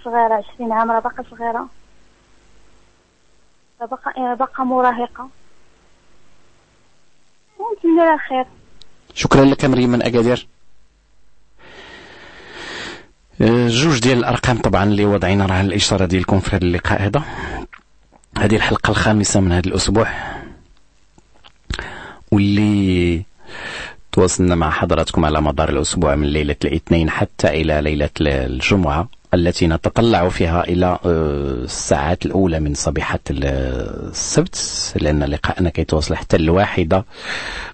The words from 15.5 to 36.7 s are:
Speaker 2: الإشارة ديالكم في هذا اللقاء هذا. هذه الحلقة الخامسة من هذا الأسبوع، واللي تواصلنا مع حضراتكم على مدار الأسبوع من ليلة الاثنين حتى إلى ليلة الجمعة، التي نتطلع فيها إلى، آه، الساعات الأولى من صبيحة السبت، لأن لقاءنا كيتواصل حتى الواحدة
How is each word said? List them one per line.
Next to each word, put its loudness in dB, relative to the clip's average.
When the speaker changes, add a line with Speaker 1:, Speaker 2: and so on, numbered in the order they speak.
Speaker 2:
الإشارة 0
ديالكم 2
في -2
هذا 0
اللقاء 0
هذا. 0
هذه 2
الحلقة 0
الخامسة 2
من 4
هذا 2
الأسبوع، 2
واللي 2
تواصلنا 4
مع 0
حضراتكم 0
على 0
مدار 0
الأسبوع 0
من 0
ليلة -2
الاثنين 0
حتى -2
إلى 0
ليلة -2
الجمعة، 0
التي 2
نتطلع 2
فيها 0
إلى، 0
آه، 0
الساعات -2
الأولى 2
من 0
صبيحة -4
السبت، -4
لأن 0
لقاءنا -2
كيتواصل -2
حتى 0
الواحدة 2